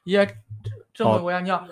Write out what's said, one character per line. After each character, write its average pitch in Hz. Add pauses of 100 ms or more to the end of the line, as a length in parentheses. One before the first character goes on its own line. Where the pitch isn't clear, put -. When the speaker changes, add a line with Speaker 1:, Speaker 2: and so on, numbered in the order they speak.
Speaker 1:
一 175
些 202 (680)
正 220
规 107
国 175
家， 180
Speaker 2:
哦。 180
Speaker 1:
你 185
像， 180